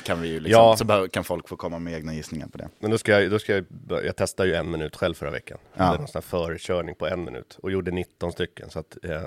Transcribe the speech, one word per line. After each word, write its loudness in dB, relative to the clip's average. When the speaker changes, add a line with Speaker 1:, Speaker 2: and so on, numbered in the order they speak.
Speaker 1:
kan -2
vi -4
ju -4
liksom, 8
Speaker 2:
Ja. 10
Speaker 1:
så 0
behöver, 2
kan -2
folk -4
få -10
komma -6
med -6
egna -8
gissningar -8
på -16
det. -12
Speaker 2:
Men -2
då 4
ska 4
jag, 4
då 2
ska -4
jag, 0
jag -2
testade 0
ju 2
en -2
minut -4
själv -2
förra -8
veckan. -10
Speaker 1:
Ja. -20
Speaker 2:
Jag 2
hade 4
någon -8
sån -8
här -2
förkörning -4
på -4
en -4
minut -12
och -6
gjorde -2
nitton -4
stycken. -8
Så -10
att, -12
eh, -6